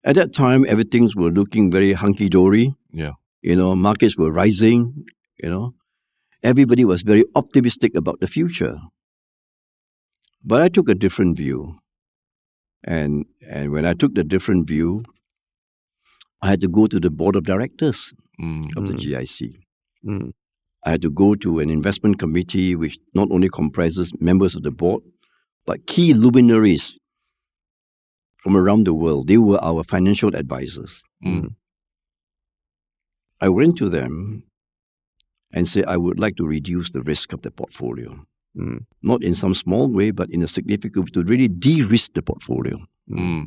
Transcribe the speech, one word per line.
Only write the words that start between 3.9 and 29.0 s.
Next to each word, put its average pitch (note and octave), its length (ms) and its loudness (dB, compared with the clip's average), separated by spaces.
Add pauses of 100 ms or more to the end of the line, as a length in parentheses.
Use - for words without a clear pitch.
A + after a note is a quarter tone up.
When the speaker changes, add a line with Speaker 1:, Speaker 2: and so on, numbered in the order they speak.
Speaker 1:
were D#2+ 140 0
rising, A2 760 2 (360)
you D#2+ 80 -8
know. G2+ 240 -6 (680)
Everybody B2 420 4
was F2+ 180 2
very G#2 200 6 (120)
optimistic B2 600 0
about - 240 -4
the F#2 80 -4
future. D#3 500 -4 (1700)
But A#2+ 180 2
I F3 80 4
took F3 200 2
a G2+ 60 4
different F#2+ 420 0
view. D2 420 -8 (1040)
And, D2 420 -4 (220)
and C#2+ 240 -8
when D2+ 140 -2
I F2 80 0
took C3+ 200 0
the F#2 100 -2
different F2+ 440 0
view, E2+ 360 -4 (1400)
I F#2+ 80 0
had G2 120 2
to F#2+ 60 0
go G2+ 180 4
to G#2 140 -2
the E2+ 100 0
board F2 260 0
of F#2+ 80 -2
directors A#2 680 -4 (260)
Speaker 2:
Mm. D#2 380 -8
Speaker 1:
of G2+ 80 -6
the F#2+ 80 -6
Speaker 3:
Mm. - 60 -8
Speaker 1:
G C#2 160 -8
I B1+ 80 -8
C. - 420 -14 (380)
Speaker 3:
Mm. G2 300 -10 (520)
Speaker 1:
I D#2+ 60 -2
had E2 100 -2
to E2+ 80 -2
go G2 260 4
to E2+ 240 -2
an D2+ 100 -2
investment F#2+ 500 0
committee F2+ 560 -2
which D#2+ 240 -8 (160)
not G2 160 0
only F2+ 180 2
comprises E2+ 720 -4
members F#2 360 2
of E2 80 -10
the D2 80 -6
board, F2+ 300 -2 (640)
but - 220 -8
key E3+ 260 2
luminaries A2+ 840 4 (1500)
from G2 140 2
around G2+ 280 4
the F2+ 80 0
world. D#2 340 -2